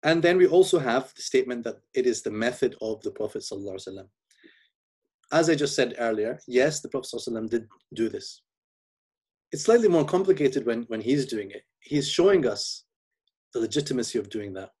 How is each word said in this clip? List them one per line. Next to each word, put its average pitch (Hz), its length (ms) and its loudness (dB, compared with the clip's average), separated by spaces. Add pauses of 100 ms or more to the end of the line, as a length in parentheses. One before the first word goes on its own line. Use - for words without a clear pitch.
And 165 200 2
then 175 140 6
we 180 100 8
also 180 320 6
have 127 360 -2
the - 60 -16
statement 127 420 -2
that 113 160 -10 (140)
it 127 140 0
is 113 160 -2
the 110 80 -6
method 117 500 -2
of 110 220 -6
the 104 80 -6
Prophet 104 320 -8
sallallahu 98 320 -10
alaihi 95 120 -14
wasallam. 95 220 -16 (1200)
As 160 160 4
I 160 80 4
just 147 200 -2
said 120 240 0
earlier, 113 480 -2
yes, 131 340 2
the - 80 -14
Prophet 131 180 -6
sallallahu - 220 -10
alaihi 113 80 -6
wasallam 110 140 -6
did 113 160 -4 (260)
do 110 160 -2
this. - 320 -12 (1120)
It's 151 120 -8
slightly 226 240 6
more 165 180 4
complicated 147 600 2
when, 117 180 -2
when 113 180 -6
he's 127 260 0
doing 101 240 -8
it. - 120 -16 (160)
He's 143 300 -4
showing 175 380 4
us - 380 -6 (680)
the 120 60 -4
legitimacy 120 580 -2
of 101 120 -4
doing 101 240 -8
that. 95 260 -12